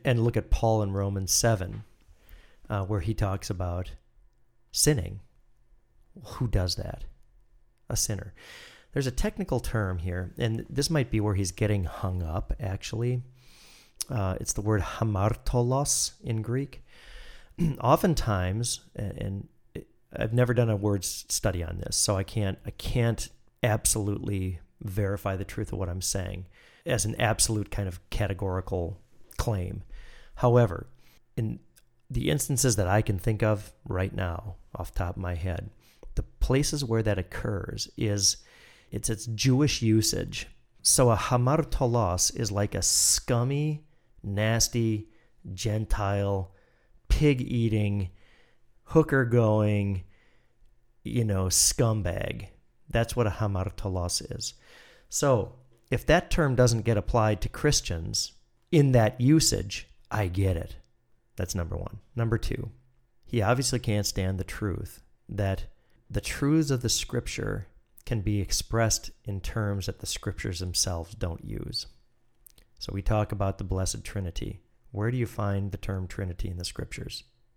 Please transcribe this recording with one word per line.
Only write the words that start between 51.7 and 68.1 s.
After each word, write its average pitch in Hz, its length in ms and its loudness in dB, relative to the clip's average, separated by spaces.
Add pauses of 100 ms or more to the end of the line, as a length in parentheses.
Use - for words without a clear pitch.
That's 117 280 0
what 120 100 4
a 104 40 0
hamartolos 92 1080 -2
is. - 180 -10 (540)
So 127 480 2 (340)
if - 160 -2
that 175 240 4
term 143 240 2
doesn't 117 300 6
get 113 120 2
applied 107 460 2
to - 60 0
Christians - 840 0 (400)
in 143 200 8
that 113 280 6
usage, 120 680 4 (220)
I 104 180 0
get 92 280 2
it. - 200 -8 (600)
That's - 180 -4
number 87 220 -4
one. 90 220 -8 (160)
Number 113 240 0
two, - 320 -4 (540)
he 117 180 0
obviously 123 380 2
can't 104 260 0
stand 95 320 -2
the 92 60 -4
truth - 580 -6 (260)
that 98 360 -2 (440)
the - 120 -4
truths 147 500 0
of 127 120 0
the 120 60 0
Scripture 104 800 -4 (380)
can 113 160 -2